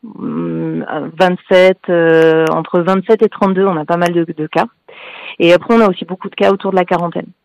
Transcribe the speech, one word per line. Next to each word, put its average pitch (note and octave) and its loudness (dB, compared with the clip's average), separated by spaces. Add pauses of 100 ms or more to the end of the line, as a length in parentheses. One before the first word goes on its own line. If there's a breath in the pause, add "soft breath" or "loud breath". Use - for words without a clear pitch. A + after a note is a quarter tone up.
Hum, E3 -8 (320)
vingt-sept, F#3 2 (100)
euh, D#3+ 4
entre E3 -2
vingt-sept F#3+ 0
et G#3+ 4
trente-deux, F#3+ 0
on F#3 0
a D3+ -4
pas E3+ -2
mal F3 0
de, E3+ 0
de D#3+ -8
cas. E3 -2 (760 loud breath)
Et E3+ 4
après, A#3+ 2
on A#3 4
a G#3+ 4
aussi F3+ -4
beaucoup F#3 -12
de - -18
cas G3 2
autour G3 -2
de F#3+ -2
la F3+ 2
quarantaine. E3+ -4 (180)